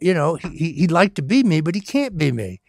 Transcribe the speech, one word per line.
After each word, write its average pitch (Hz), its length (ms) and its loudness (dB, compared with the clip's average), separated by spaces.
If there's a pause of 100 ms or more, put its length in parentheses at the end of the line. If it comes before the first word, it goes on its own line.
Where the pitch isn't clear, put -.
you 180 140 2
know, 165 200 0
he, 170 140 -8
he, 165 240 -4
he'd 165 180 0
like 185 240 2
to 156 80 -4
be 226 220 2
me, 165 160 4
but 170 160 -2
he 208 40 -4
can't 254 380 -4
be 147 140 0
me. 95 360 -8